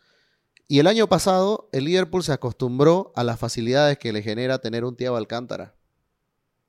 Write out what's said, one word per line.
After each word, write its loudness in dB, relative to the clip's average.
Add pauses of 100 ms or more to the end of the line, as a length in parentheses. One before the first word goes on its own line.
(680)
Y 4
el 6
año 4
pasado, 2
el -2
Liverpool 0
se -4
acostumbró 0
a -2
las -4
facilidades 0
que -6
le -6
genera -4
tener -6
un -8
Thiago -4
Alcántara. -8 (960)